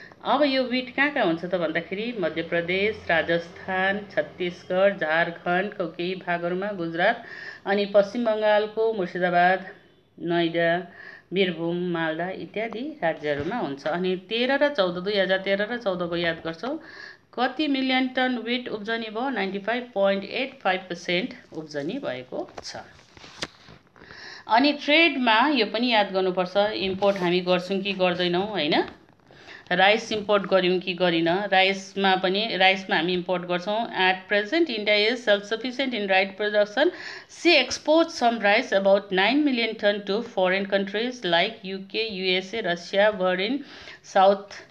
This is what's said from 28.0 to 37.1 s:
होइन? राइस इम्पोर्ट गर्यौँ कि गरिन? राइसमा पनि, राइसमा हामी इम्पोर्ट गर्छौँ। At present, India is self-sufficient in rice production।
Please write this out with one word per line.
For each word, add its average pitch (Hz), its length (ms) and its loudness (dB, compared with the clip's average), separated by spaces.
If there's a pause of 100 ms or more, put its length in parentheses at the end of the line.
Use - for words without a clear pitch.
होइन? 202 380 0 (880)
राइस 208 400 4
इम्पोर्ट 202 300 2
गर्यौँ 185 360 2
कि 180 160 -6
गरिन? 170 340 2
राइसमा 190 880 2
पनि, 190 400 -2
राइसमा 190 400 2
हामी 170 160 0
इम्पोर्ट 180 300 -2
गर्छौँ। 180 460 -2
At 185 260 2 (180)
present, 254 380 2
India 208 240 2
is 220 340 2
self-sufficient 226 640 0
in 208 140 -2
rice 190 320 2
production। 208 500 2 (380)